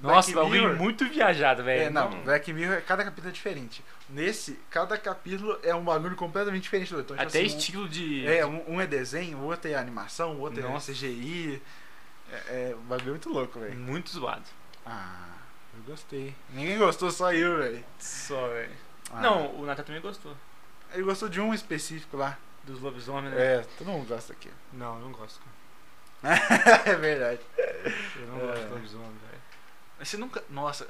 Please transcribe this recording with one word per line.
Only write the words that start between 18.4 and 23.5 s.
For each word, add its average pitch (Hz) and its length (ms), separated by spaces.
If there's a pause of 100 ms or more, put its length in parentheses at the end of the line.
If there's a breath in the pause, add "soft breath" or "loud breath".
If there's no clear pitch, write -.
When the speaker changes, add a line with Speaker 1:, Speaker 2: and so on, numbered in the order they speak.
Speaker 1:
velho. 117 240 (400)
Speaker 2:
Ah. 117 80
Speaker 1:
Não, 190 400
o 143 60
Nathan 139 160
também 151 180
gostou. 175 340 (600)
Speaker 2:
Ele 185 80
gostou 190 260
de 175 120
um 220 120
específico 160 640
lá. 139 220 (260)
Speaker 1:
Dos 135 160
lobisomens, 135 540
né? 127 60 (160)